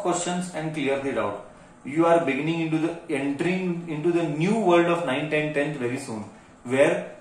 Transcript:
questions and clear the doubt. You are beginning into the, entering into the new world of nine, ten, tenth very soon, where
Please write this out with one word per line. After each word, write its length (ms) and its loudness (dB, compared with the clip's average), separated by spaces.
questions 520 -2
and 200 -4
clear 240 0
the 140 -4
doubt. 360 -4
You 220 2
are 180 6
beginning 380 0
into 160 0
the, 200 -2
entering 800 -2
into 220 -2
the 140 2
new 340 0
world 280 6
of 200 0
nine, 240 -2
ten, 240 -2
tenth 220 -2
very 220 -4
soon, 260 -10
where 560 2